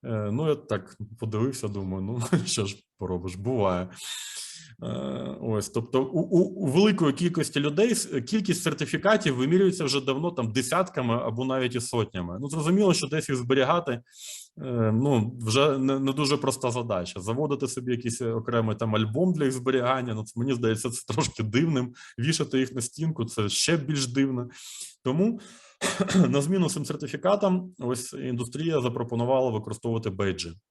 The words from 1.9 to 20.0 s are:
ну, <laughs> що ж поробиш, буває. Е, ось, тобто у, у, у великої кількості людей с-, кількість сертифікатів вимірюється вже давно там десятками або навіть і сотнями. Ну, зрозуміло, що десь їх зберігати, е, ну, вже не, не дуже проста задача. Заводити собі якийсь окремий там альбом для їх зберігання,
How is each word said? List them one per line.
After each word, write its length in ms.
ну, 340
<laughs> 80
що 200
ж 100
поробиш, 360
буває. 540
Е, 580
ось, 280
тобто 340
у, 180
у, 180
у 280
великої 460
кількості 480
людей 340
с-, 260
кількість 420
сертифікатів 760
вимірюється 480
вже 160
давно 300
там 220
десятками 640
або 300
навіть 300
і 60
сотнями. 600
Ну, 80
зрозуміло, 460
що 120
десь 220
їх 100
зберігати, 540
е, 100
ну, 460
вже 380
не, 200
не 140
дуже 240
проста 340
задача. 500
Заводити 480
собі 220
якийсь 320
окремий 540
там 200
альбом 360
для 120
їх 80
зберігання, 600